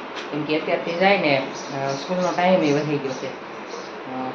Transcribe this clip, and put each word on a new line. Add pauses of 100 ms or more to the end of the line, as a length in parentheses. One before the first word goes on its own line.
(320)
કેમ
કે
અત્યારથી
જાય
ને,
અ,
સ્કૂલનો
ટાઈમ
એ
વધી
ગયો
છે.
અ,